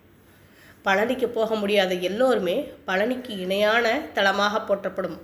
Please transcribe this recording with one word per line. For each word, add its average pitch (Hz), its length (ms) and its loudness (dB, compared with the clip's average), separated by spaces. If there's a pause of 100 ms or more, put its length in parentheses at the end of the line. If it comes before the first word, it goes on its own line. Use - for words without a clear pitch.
(840)
பழனிக்கு 233 420 2
போக 220 280 -2
முடியாத 202 400 2
எல்லோருமே 202 760 0 (140)
பழனிக்கு 214 520 -2
இணையான 214 600 2 (140)
தலமாக 202 460 2
போற்றப்படும் 190 640 -4